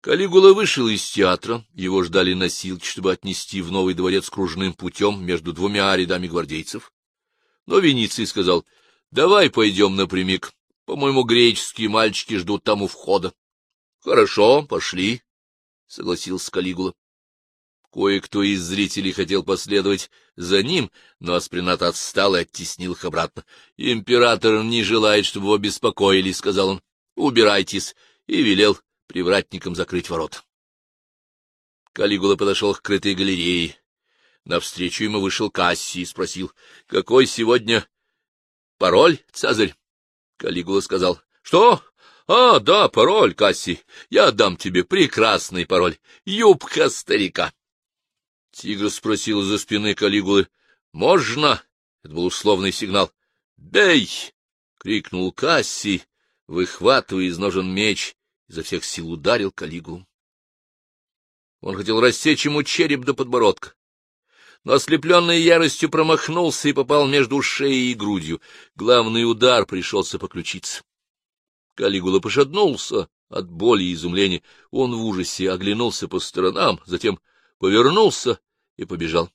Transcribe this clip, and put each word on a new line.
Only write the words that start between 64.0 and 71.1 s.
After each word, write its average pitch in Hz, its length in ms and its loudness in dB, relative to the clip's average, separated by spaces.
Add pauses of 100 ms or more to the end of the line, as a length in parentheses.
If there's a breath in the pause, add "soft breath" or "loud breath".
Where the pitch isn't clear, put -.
но, 120 100 0
ослепленный 170 680 2
яростью, 165 500 2
промахнулся 160 760 0
и 143 40 0
попал 143 340 2
между 135 360 0
шеей 131 500 -2
и - 20 -4
грудью. 95 460 -6 (340 loud breath)
Главный 117 560 2
удар 113 360 4
пришелся 95 520 -4
по 98 100 -10
ключице. - 540 -12 (920)